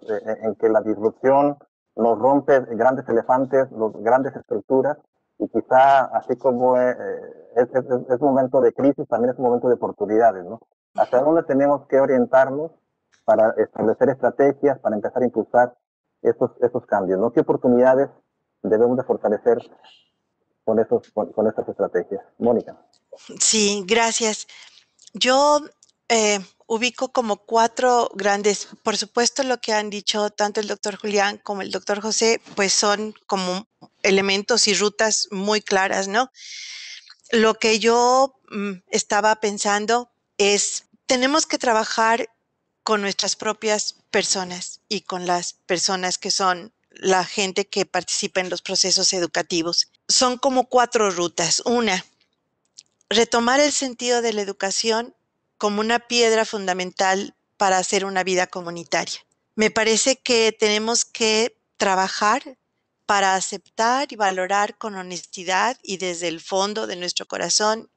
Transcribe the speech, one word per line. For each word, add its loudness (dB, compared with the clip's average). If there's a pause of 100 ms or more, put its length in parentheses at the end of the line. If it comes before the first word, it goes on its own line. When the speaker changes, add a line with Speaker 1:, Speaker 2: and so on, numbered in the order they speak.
Speaker 1:
eh, -4
en, -4
en -4
que 2
la 4
disrupción 2 (380)
nos 2
rompe 4
grandes 0
elefantes, 2
los, -4 (100)
grandes 0
estructuras, -2 (420)
y -6
quizá 4 (100)
así -4
como, 2
eh, 2 (600)
es, 2
es, 0
es, -4
es -2
momento 2
de 4
crisis, -2
también 0
es -8
un 0
momento 0
de 4
oportunidades, 0
¿no? -14 (340)
¿Hacia 2
dónde 2
tenemos 0
que 2
orientarnos 2 (540)
para 4
establecer 0
estrategias, 0
para -2
empezar -2
a 4
impulsar 0 (480)
esos, 0 (100)
esos 0
cambios, 0
¿no? 0
¿Qué 2
oportunidades 4 (520)
debemos 2
de -2
fortalecer 0 (1080)
con 0
estos, 0
con, -4
con 0
estas -6
estrategias. -4 (160)
Mónica. 0 (640)
Speaker 2:
Sí, 0
gracias. 0 (680)
Yo, 4 (480)
eh, 2 (280)
ubico -4
como -2
cuatro 0
grandes, -2 (160)
por -2
supuesto, -2
lo -2
que -6
han -2
dicho -4
tanto -4
el -4
doctor -8
Julián -2
como -10
el -10
doctor -4
José, 0 (140)
pues 0
son 0 (140)
como -4 (360)
elementos 0
y 2
rutas -2
muy -2
claras, -2
¿no? -2 (1000)
Lo 4
que 0
yo, 4 (140)
mm, -6 (180)
estaba 0
pensando -2 (260)
es, 0 (200)
tenemos 0
que -4
trabajar 0 (540)
con 0
nuestras -4
propias -4 (160)
personas -4
y -6
con -8
las -2
personas -4
que -8
son -2 (200)
la 0
gente -4
que -2
participa -4
en -4
los -8
procesos 0
educativos. -2 (180)
Son 0
como 0
cuatro 2
rutas. -2
Una, 0 (1040)
retomar 2
el 2
sentido -2
de -2
la -4
educación -4 (420)
como -2
una 0
piedra 2
fundamental -2 (220)
para 2
hacer 0
una -2
vida 0
comunitaria. -8 (360)
Me 0
parece 0
que 2
tenemos 0
que -2 (200)
trabajar -2 (480)
para 2
aceptar -4
y -16
valorar -2
con -10
honestidad -6
y -8
desde -6
el -6
fondo -4
de -8
nuestro -8
corazón -2